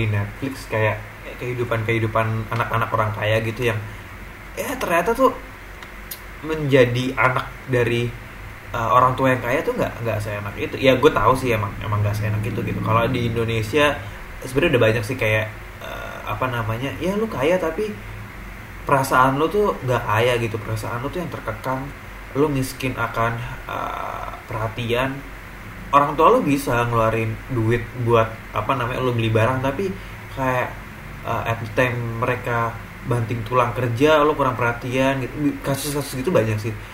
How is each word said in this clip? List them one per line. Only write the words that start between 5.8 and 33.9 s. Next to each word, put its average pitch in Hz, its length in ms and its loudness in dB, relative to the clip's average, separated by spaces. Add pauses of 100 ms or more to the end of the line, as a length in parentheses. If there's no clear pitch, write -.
menjadi 131 720 4
anak 127 320 2 (160)
dari, 120 400 2 (640)
eh, 113 240 -2
orang 127 240 6
tua 131 160 4
yang 117 80 0
kaya 127 240 0
tuh 480 80 0
nggak, 131 320 -2
nggak 107 160 0
seenak 104 400 -6
itu. 151 160 -4
Ya, 131 160 6
gue 131 160 8
tahu 117 240 6
sih 131 160 0
emang, 104 320 0
emang 104 240 0
nggak 101 80 2
seenak 107 320 -2
itu 117 160 -4
gitu. - 240 -2
Kalau 110 240 4
di 120 240 0
Indonesia 117 640 2 (480)
sebenarnya 139 320 4
udah 113 80 6
banyak 110 240 4
sih 131 80 -2
kayak, 107 320 2 (320)
eh, - 360 -10 (120)
apa 104 160 -2
namanya, 120 560 -2
ya, 190 160 0
lu 220 80 0
kaya 165 320 2
tapi 180 320 -2 (960)
perasaan 135 560 4
lu 165 80 4
tuh 208 240 4 (160)
nggak 120 160 2
kaya 117 320 4
gitu, 110 240 -2
perasaan 110 400 -4
lu 139 80 -4
tuh 170 160 -4
yang 135 80 -8
terkekang, 131 480 -6 (560)
lu 147 80 6
miskin 131 480 -2
akan, 117 480 -2 (240)
eh, - 640 -6 (160)
perhatian. 117 720 -2 (800)
Orang 147 160 4
tua 160 160 6
lu 233 160 6
bisa 139 400 2
ngeluarin 113 480 2 (160)
duit 117 320 2 (240)
buat, 113 240 6 (240)
apa 110 240 0
namanya, 123 240 -2
lu 123 160 0
beli 113 160 2
barang, 131 320 4
tapi 180 240 0 (480)
kayak, 127 320 0 (560)
eh, 110 240 -2
at 113 80 0
the 110 160 -8
time 120 480 0
mereka 117 640 -2 (200)
banting 117 400 -2
tulang 123 320 2
kerja, 139 480 4